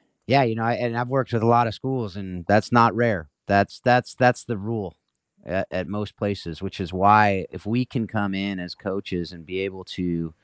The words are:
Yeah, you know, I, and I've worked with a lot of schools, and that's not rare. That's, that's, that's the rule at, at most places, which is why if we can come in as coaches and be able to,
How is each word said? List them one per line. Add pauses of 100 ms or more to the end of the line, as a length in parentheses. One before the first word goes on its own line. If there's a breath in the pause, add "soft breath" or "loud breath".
(260 soft breath)
Yeah,
you
know,
I,
and
I've
worked
with
a
lot
of
schools,
and
that's
not
rare. (160)
That's,
that's,
that's
the
rule (520)
at,
at
most
places,
which
is
why
if
we
can
come
in
as
coaches
and
be
able
to,